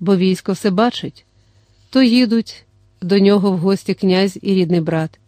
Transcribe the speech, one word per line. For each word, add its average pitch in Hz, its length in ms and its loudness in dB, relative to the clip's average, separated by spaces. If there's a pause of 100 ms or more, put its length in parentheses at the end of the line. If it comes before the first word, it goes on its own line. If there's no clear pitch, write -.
бо 190 160 0
військо 185 360 0
все 196 180 -2
бачить. 214 560 -4 (640)
То 262 120 2
їдуть 233 640 0 (380)
до 190 160 0
нього 196 340 4
в 185 60 -2
гості 190 360 -2
князь 190 480 0
і 196 120 -2
рідний 175 260 0
брат. 160 480 -6